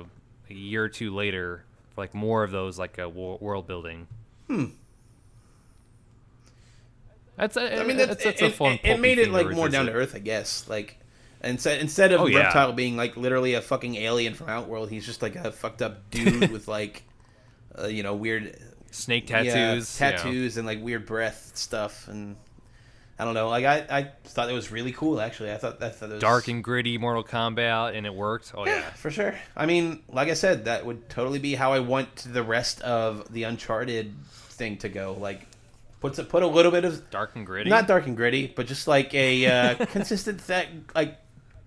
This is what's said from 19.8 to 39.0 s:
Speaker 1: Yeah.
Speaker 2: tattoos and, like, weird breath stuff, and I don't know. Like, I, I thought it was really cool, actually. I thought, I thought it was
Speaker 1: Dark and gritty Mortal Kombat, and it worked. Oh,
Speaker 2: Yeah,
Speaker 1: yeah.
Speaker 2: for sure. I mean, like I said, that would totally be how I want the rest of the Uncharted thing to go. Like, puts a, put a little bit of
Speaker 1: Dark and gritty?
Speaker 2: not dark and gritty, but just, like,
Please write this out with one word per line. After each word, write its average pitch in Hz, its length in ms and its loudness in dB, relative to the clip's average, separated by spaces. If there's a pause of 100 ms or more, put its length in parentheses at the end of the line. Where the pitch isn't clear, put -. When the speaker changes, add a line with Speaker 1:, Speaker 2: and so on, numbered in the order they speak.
Speaker 1:
Yeah. 139 120 4
Speaker 2:
tattoos 120 460 -2
and, 113 100 -4
like, 110 160 -4
weird 117 240 -6
breath 110 480 -4
stuff, - 540 -6
and 104 260 -12 (840)
I 107 80 -6
don't 117 80 -2
know. 113 160 0
Like, 120 160 0
I, 151 240 4
I 139 220 -2 (140)
thought 120 240 -4
it 123 40 -4
was 113 160 -6
really 117 220 -6
cool, 151 300 0
actually. 110 300 -6
I 107 60 -6
thought, 117 240 -8
I 117 80 -4
thought 107 200 -14
it 107 40 -8
was 107 80 -6
Speaker 1:
Dark 117 280 4
and 117 140 -4
gritty 120 360 -2
Mortal 117 240 -2
Kombat, 113 760 0
and 104 80 -8
it 101 80 -6
worked. 104 420 -4
Oh, 101 120 -6
Speaker 2:
Yeah, - 80 0
Speaker 1:
yeah. 80 160 -6
Speaker 2:
for - 180 -8
sure. 202 240 -4 (220)
I 156 100 -2
mean, 170 440 0
like 131 180 0
I 165 80 0
said, 156 300 2
that 117 200 -2
would 120 240 -10
totally 131 300 -2
be 143 160 -2
how 135 180 2
I 135 60 4
want 127 380 0 (140)
the 120 120 0
rest 113 380 -2
of 113 520 -2
the 113 100 -4
Uncharted 113 720 -4 (380)
thing 107 280 -6
to 107 100 -6
go. 95 300 -8
Like, 98 280 -8 (540)
puts 139 160 -6
a, 160 60 -6
put 170 200 2
a 175 40 4
little 170 240 8
bit 175 120 2
of 160 280 -4
Speaker 1:
Dark 104 240 -6
and 110 100 -10
gritty? 95 240 -2
Speaker 2:
not 214 180 8
dark 180 200 4
and 120 100 -4
gritty, 123 300 2
but 127 200 -4
just, 135 200 -6
like, 139 260 4